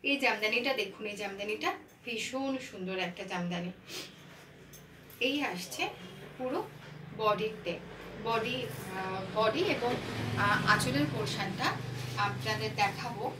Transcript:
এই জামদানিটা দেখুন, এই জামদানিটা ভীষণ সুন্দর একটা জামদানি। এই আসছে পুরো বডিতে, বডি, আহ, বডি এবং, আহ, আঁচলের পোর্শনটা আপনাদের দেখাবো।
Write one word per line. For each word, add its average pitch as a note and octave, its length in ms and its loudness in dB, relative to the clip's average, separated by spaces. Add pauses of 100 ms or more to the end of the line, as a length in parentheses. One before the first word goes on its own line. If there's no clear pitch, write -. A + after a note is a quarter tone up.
এই C#4 140 6
জামদানিটা A#3 480 4 (100)
দেখুন, G3 300 -4
এই G3+ 100 -8
জামদানিটা G#3 480 -2 (360)
ভীষণ C4 520 0 (120)
সুন্দর F#3 280 -2 (100)
একটা F3+ 240 -6
জামদানি। F3 400 -2 (1600)
এই C#4+ 140 2 (100)
আসছে D#4+ 380 -4 (480)
পুরো B3+ 220 -2 (580)
বডিতে, G#3 560 2 (520)
বডি, - 400 2
আহ, F#3+ 560 -4 (140)
বডি A3 280 6 (120)
এবং, A#3+ 160 2 (460)
আহ, G3+ 360 6
আঁচলের C4 400 6
পোর্শনটা G3+ 540 0 (600)
আপনাদের G#3+ 480 0
দেখাবো। A3 640 2